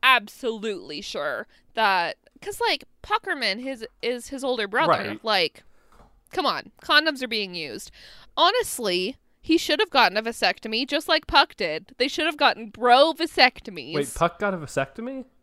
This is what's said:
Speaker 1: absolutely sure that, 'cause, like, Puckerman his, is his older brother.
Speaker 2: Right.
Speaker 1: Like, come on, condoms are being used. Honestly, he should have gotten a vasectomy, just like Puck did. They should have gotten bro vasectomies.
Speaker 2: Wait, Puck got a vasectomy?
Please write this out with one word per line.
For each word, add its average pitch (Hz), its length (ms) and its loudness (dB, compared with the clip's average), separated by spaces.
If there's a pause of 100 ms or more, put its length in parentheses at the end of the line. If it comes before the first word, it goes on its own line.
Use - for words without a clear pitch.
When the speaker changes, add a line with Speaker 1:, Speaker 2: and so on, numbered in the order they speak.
Speaker 1:
absolutely 220 960 0
sure 143 460 -6 (260)
that, 190 440 2 (240)
'cause, 403 200 -8
like, 427 240 -2 (180)
Puckerman 285 580 -4
his, 254 240 -8 (160)
is 240 280 -6
his 269 140 -10
older 247 240 -2
brother. 208 260 2
Speaker 2:
Right. 208 320 -4
Speaker 1:
Like, 190 380 0 (680)
come - 160 -2
on, 165 240 -6 (100)
condoms 302 400 2
are 254 60 -6
being 208 260 -4
used. 151 380 -10 (440)
Honestly, 262 840 0 (240)
he 330 180 2
should 302 200 0
have 415 120 0
gotten 202 260 4
a 220 60 -2
vasectomy, 226 640 -2
just 294 200 -2
like 320 200 0
Puck 311 280 4
did. 165 440 -6
They 254 80 2
should 302 180 -2
have 320 120 -2
gotten 233 320 2
bro 254 440 6
vasectomies. 233 800 0
Speaker 2:
Wait, 143 220 -4
Puck 165 240 0
got 202 160 -2
a - 20 -8
vasectomy? 220 680 -6 (180)